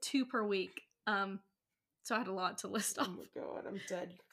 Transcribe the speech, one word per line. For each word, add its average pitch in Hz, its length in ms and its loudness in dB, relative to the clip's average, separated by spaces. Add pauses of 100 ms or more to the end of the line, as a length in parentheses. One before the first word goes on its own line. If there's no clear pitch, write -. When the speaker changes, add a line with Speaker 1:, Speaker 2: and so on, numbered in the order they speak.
Speaker 1:
two 269 240 4
per 247 200 2
week. 196 380 2 (240)
Um, 196 320 2 (640)
so 233 140 0
I - 20 4
had 240 80 0
a 190 60 -2
lot 190 260 0
to 196 100 -6
list 202 300 0
Speaker 2:
Oh - 40 4
Speaker 1:
off. - 80 0
Speaker 2:
my - 140 -8 (160)
god, - 280 -4
I'm 196 200 -4
dead 180 260 -4 (180)